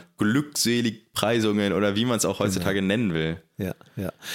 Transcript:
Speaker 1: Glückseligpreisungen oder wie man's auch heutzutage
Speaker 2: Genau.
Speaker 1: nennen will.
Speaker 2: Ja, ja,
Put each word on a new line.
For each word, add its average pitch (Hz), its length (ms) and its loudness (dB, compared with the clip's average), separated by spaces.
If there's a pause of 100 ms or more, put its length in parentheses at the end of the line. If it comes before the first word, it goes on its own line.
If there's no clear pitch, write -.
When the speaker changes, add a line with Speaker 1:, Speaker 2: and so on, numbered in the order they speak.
(200)
Speaker 1:
Glückseligpreisungen 110 1500 0
oder 101 220 2
wie 113 100 -2
man's 120 180 0
auch 95 140 0
heutzutage 95 440 0
Speaker 2:
Genau. 95 60 0
Speaker 1:
nennen 104 280 0
will. 80 260 -2 (160)
Speaker 2:
Ja, 95 160 -6 (220)
ja, 95 180 -6 (220)